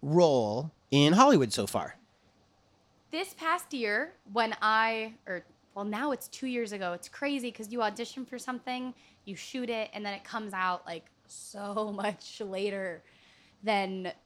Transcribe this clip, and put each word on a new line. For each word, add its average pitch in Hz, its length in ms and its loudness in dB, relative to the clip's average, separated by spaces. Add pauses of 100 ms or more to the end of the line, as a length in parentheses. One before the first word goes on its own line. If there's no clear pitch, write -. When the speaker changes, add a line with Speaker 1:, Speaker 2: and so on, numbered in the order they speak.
Speaker 1:
role 143 680 4 (180)
in 143 240 8
Hollywood 196 400 8
so 104 120 0
far? 90 300 -4 (1160)
Speaker 2:
This 359 220 -6
past 330 400 -2
year, 233 400 0 (200)
when 220 280 2
I, 220 520 4 (140)
or, 180 160 -6 (320)
well, 202 100 -6
now 220 260 -2
it's - 160 -6
two - 200 -8
years 233 260 -2
ago. 190 200 -4
It's 175 160 -10
crazy 277 420 -4
'cause 214 200 -12
you 240 100 -2
audition 226 440 -4
for 247 140 -12
something, 254 540 -8 (320)
you 196 100 -10
shoot 247 340 -8
it, 220 240 -4
and 208 120 -8
then 202 80 -4
it 196 100 -12
comes 220 300 -8
out, 185 320 -2
like, 170 200 -12 (220)
so 202 640 -6
<laughs> 196 40 -6
much 196 460 -6
later 190 600 -4 (600)
than 190 480 -2 (140)